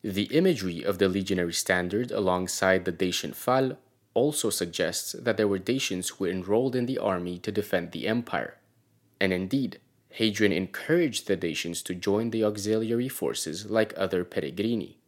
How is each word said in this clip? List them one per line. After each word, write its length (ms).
The 240
imagery 580
of 160
the 100
legionary 420
standard 600
alongside 760
the 60
Dacian 420
fal 440
also 360
suggests 640
that 240
there 120
were 120
Dacians 500
who 160
enrolled 500
in 100
the 120
army 420
to 120
defend 400
the 160
empire. 480
And 140
indeed, 460
Hadrian 420
encouraged 720
the 80
Dacians 480
to 100
join 360
the 140
auxiliary 680
forces 600
like 280
other 260
peregrini. 720